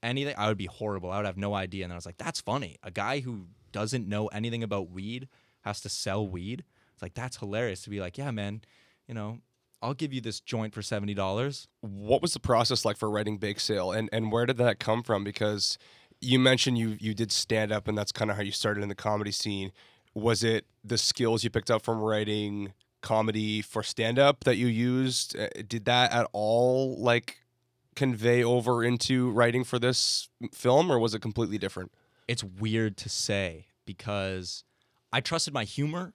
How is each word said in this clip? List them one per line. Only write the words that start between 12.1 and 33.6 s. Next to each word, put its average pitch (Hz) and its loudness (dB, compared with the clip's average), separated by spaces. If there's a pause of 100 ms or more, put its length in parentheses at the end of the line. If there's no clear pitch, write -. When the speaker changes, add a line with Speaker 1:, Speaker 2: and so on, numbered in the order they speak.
Speaker 2:
was 170 0
the 139 -4
process 120 4
like 104 0
for 107 0
writing 107 0
Bake 104 -4
Sale, 92 0
and, 107 -2
and 110 0
where 117 4
did 127 0
that 117 4
come 113 0
from? 101 2
Because 104 -2 (420)
you 127 4
mentioned 127 4
you, 110 -2
you 107 -2
did 107 -2
stand-up, 107 0
and 107 0
that's 104 -4
kinda 107 0
how 101 -2
you 98 -2
started 104 0
in 101 -4
the 101 -6
comedy 104 -2
scene. 98 -4 (440)
Was 110 2
it 110 2 (180)
the 113 -2
skills 113 2
you 113 0
picked - -2
up 110 2
from 113 0
writing 104 -2 (280)
comedy 107 0
for 104 -6
stand-up 127 4
that 127 4
you 117 0
used? 123 0
Uh, 104 -4 (200)
did 107 -6
that 123 6
at 120 2
all, 123 4
like, 120 2 (580)
convey 120 4
over 120 4
into 123 2
writing 120 4
for 123 -2
this - 0 (120)
m-, 117 -8
film, 147 4
or 131 4
was 113 2
it 110 -4
completely 107 -2
different? 95 -8 (360)
Speaker 1:
It's 120 -2
weird 107 0
to - -10
say 92 -2 (180)